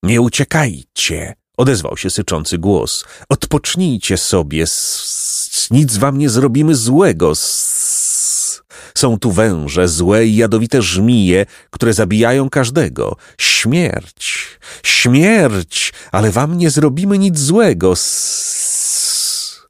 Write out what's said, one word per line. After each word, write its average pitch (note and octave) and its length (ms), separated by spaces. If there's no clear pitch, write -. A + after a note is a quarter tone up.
Nie A#2 180
uciekajcie, A#2 1120
odezwał B2 400
się - 140
syczący F2 480
głos. F2 460
Odpocznijcie C#3 880
sobie, D#2 460
s-, - 1080
nic B2 260
wam C3+ 220
nie C#3+ 120
zrobimy C3+ 440
złego. A#2+ 560
S-, - 1300
są A#2 200
tu A2+ 140
węże, F2 560
złe F2+ 380
i A2 100
jadowite A2+ 460
żmije, G2 640
które A#2 220
zabijają A2+ 580
każdego. A#2 640
Śmierć, - 1200
śmierć, C3+ 1080
ale G#2+ 180
wam C#3+ 280
nie E3+ 120
zrobimy D#3 480
nic F#3+ 200
złego. C#3+ 540
S- - 1800